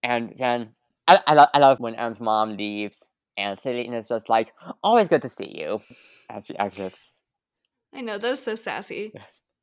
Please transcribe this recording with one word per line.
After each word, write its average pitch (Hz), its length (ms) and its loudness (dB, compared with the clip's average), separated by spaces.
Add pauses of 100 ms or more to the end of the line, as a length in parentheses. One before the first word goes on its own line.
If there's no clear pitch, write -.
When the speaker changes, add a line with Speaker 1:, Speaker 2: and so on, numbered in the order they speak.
Speaker 1:
And 117 360 -4
then, 120 360 -2 (320)
I, 185 200 8
I 151 80 4
lo-, 147 200 10
I 143 40 6
love 135 200 6
when 117 160 -6
M's 113 260 -6
mom 110 360 0
leaves, 104 500 -8 (300)
and 101 240 -6
Celine 120 320 -6
is 117 160 -8
just 113 220 -6
like, 113 220 0 (300)
"Always 214 260 4
good 156 140 2
to 135 60 -10
see - 320 -14
you," 80 220 -6 (480)
as 104 160 -14
she - 120 -14
exits. 98 560 -8 (800)
Speaker 2:
I - 80 -16
know, 220 160 -8
that 226 140 -4
was 269 120 -2
so 220 120 -4
sassy. 208 600 -8
Speaker 1:
Yes. - 280 -20 (200)